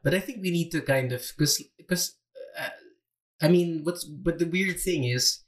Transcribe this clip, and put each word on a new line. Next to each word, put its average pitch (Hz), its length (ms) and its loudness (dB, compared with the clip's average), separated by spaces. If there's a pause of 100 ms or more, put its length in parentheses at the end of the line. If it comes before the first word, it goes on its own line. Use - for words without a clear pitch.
but 143 120 4
I 196 60 2
think 226 220 -10
we 185 80 0
need 170 200 0
to 156 100 0
kind 127 320 0
of, 123 100 -6 (160)
'cause, 147 240 2 (260)
'cause, - 280 -2 (420)
uh, - 120 -6 (680)
I 156 80 4
mean, 170 360 4
what's, 170 200 -4
but 151 360 -2
the 165 80 0
weird 180 320 0
thing 165 240 0
is, 123 440 0